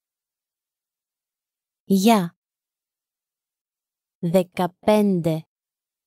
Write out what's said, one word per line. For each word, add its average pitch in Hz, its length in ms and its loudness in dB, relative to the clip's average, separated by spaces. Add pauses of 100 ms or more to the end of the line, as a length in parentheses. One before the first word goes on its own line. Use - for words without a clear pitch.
(1800)
Γεια. 196 520 0 (1800)
Δεκαπέντε. 180 1200 -2 (640)